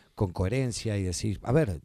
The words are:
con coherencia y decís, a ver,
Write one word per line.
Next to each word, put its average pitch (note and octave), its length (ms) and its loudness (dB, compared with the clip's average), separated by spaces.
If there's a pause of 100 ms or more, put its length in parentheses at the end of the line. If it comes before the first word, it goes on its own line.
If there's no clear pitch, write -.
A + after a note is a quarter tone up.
(140)
con G2 180 0
coherencia A2 640 0
y G2 60 0
decís, F#2 400 -2
a - 80 0
ver, B2 340 2